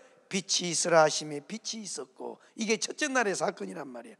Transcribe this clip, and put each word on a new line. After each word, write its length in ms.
"빛이 400
있으라." 340
하심에 380
빛이 420
있었고, 560
이게 220
첫째 320
날의 260
사건이란 520
말이에요. 320